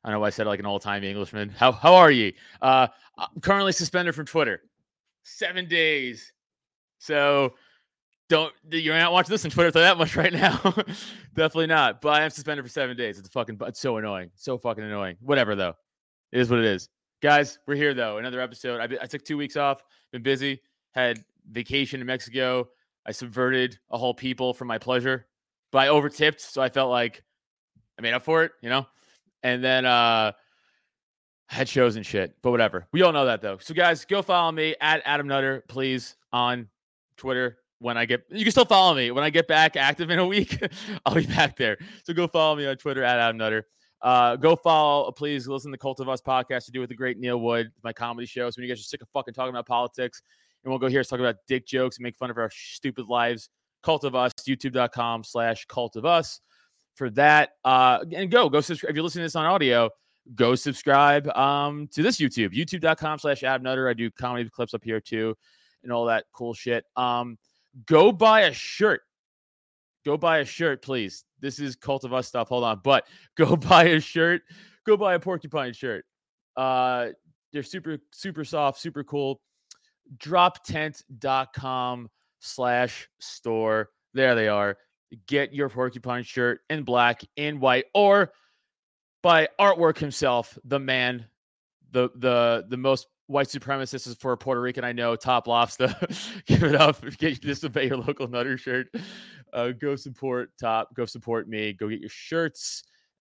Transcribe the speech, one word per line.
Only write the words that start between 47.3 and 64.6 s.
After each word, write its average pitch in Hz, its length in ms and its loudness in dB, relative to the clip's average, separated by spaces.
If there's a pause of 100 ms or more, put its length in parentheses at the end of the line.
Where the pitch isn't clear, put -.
Wood, 117 320 -2 (120)
my 113 100 -10
comedy 120 320 -10
show. 120 240 -8
So 113 100 -14
when 123 80 -12
you 123 60 -6
guys 107 80 -10
are - 40 -18
sick - 180 -14
of - 100 -20
fucking 123 220 -8
talking 127 160 -6
about 120 160 -10
politics, 123 520 -4 (440)
and 131 80 -8
we'll 131 80 -2
go 131 80 0
here 131 140 2
and 120 60 -4
talk 123 120 -6
about 120 160 0 (120)
dick 127 200 -2
jokes 127 300 -2
and 120 60 -14
make 120 140 -12
fun 123 140 -8
of 113 80 -8
our 110 120 -4
stupid - 540 -10
lives. 120 440 -2 (340)
Cult 156 200 0
of 131 120 -4
Us, 123 180 0 (140)
youtube 131 260 -6
dot 123 180 0
com 117 320 -4
slash 117 440 -4
cult 120 280 -8
of 113 100 -8
us 165 360 0 (540)
for 127 160 -6
that. 147 400 6 (120)
Uh, 127 480 6
and 175 200 -6
go, 226 180 6
go 143 100 2
subscribe. 147 300 -6
If 147 60 -4
you're 156 80 -4
listening 170 180 -6
to 165 40 -4
this 160 100 -8
on 160 100 0
audio, 131 420 4 (460)
go 120 220 4
subscribe, 143 720 4 (100)
um, 143 560 0
to 147 80 -2
this 226 160 2
YouTube, 113 400 -2
youtube 170 240 -6
dot 160 160 2
com 156 220 -6
slash 143 240 -4
Adam 131 180 -2
Nutter. 131 260 -2
I 123 60 0
do 113 160 -4
comedy 120 400 -6
clips - 240 -6